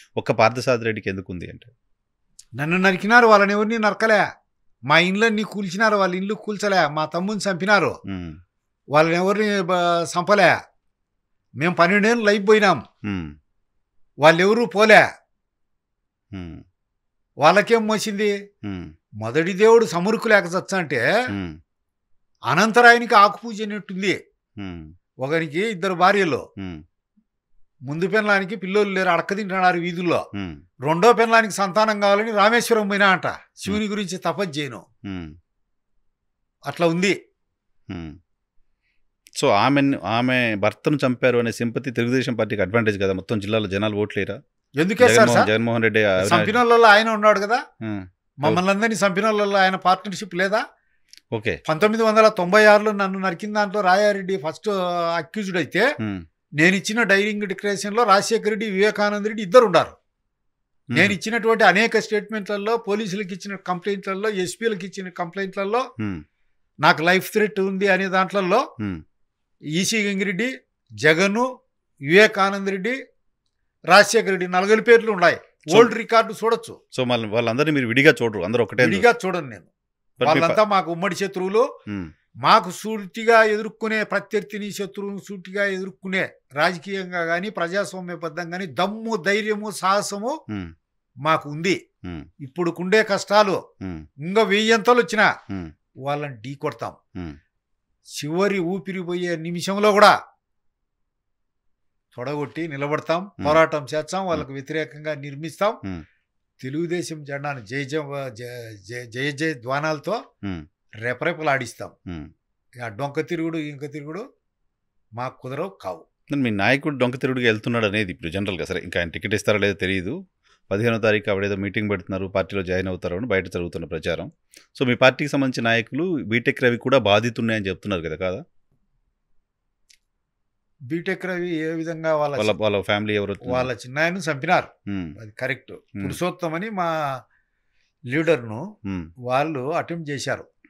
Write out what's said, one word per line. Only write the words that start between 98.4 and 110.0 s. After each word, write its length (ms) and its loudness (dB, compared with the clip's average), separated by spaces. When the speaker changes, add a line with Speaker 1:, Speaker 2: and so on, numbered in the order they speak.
Speaker 2:
ఊపిరి 420 -6
పోయే 340 -6
నిమిషంలో 560 -2
కూడా 300 4
తొడగొట్టి 520 -8
నిలబడతాం, 580 -4
Speaker 1:
హ్మ్. 200 -10
Speaker 2:
పోరాటం 480 4
చేస్తాం, 280 -4
Speaker 1:
హ్మ్. 80 -6
Speaker 2:
వాళ్ళకు 240 -6
వ్యతిరేకంగా 600 -8
నిర్మిస్తాం. 560 -6
Speaker 1:
హ్మ్. 320 -10
Speaker 2:
తెలుగుదేశం 640 -8
జెండాను 420 -10
జయ 180 -8
జయ-, 460 -8
జయ-, 460 -16
జయ-, 180 -12
జయ 260 -6
జయ 220 -4
ధ్వానాలతో 600 -6